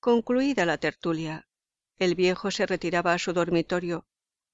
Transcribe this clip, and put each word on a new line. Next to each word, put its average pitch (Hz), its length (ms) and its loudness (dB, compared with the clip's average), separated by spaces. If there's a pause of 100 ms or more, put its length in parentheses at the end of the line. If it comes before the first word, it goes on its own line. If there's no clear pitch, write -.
Concluida 240 640 2
la 156 120 0
tertulia, 160 680 -4 (500)
el 180 200 2
viejo 185 340 2
se 190 160 -2
retiraba 175 480 0
a 180 60 -4
su 190 140 -4
dormitorio, 170 720 -2 (460)